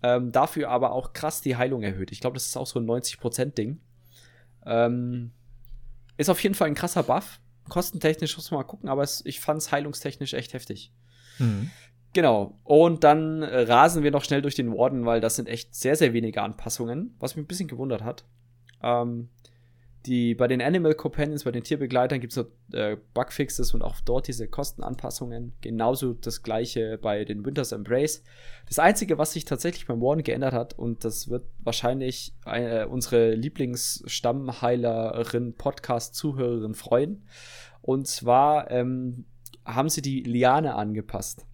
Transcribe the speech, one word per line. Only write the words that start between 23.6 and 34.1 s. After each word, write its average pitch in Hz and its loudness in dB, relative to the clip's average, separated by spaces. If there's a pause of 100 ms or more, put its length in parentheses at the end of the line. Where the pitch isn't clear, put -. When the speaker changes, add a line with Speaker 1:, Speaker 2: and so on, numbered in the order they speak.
Speaker 1:
und 110 4
auch - -2
dort 127 2
diese 113 -6
Kostenanpassungen. 123 -8
Genauso 120 0
das - -8
Gleiche 110 -2
bei 104 -2
den 104 -8
Winter's 139 -4
Embrace. 120 0 (440)
Das - -4
Einzige, 180 4
was 151 0
sich 165 -6
tatsächlich - -4
beim 117 -2
Warden 147 2
geändert 131 0
hat, 120 -2
und 117 -6
das 113 -4
wird 123 -4 (180)
wahrscheinlich, 127 -4 (120)
äh, 113 -2
unsere 120 4
Lieblingsstammheilerin, 120 -2